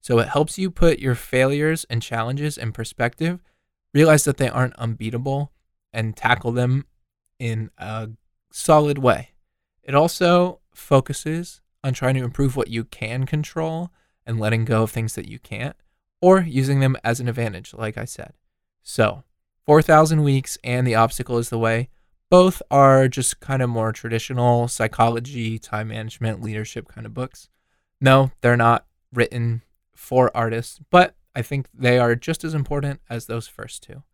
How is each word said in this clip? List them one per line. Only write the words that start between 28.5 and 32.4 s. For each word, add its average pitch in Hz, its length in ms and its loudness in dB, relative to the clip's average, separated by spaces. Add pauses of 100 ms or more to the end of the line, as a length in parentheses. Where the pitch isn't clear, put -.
not 117 300 2 (280)
written 117 480 -2 (320)
for - 420 0
artists, 113 440 -4 (100)
but 180 260 4 (200)
I 123 60 -6
think 139 320 -6
they 123 260 2
are 117 160 2
just - 280 -8